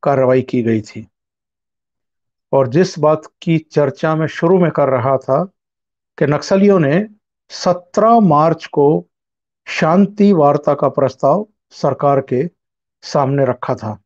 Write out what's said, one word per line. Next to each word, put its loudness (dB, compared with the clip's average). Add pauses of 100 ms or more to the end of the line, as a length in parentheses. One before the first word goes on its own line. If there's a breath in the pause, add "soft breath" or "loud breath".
कार्रवाई 2
की -4
गई -2
थी। -18 (1500)
और 2
जिस -2
बात 0 (160)
की 0 (140)
चर्चा -2
मैं -2
शुरू 0
में 2
कर 0
रहा 0
था -2 (760)
कि 0
नक्सलियों 2
ने 0 (440)
सत्रह 0
मार्च 2
को 0 (800)
शांति 2
वार्ता 2
का -2
प्रस्ताव -2 (260)
सरकार -2
के -2 (580)
सामने -2
रखा -4
था। -10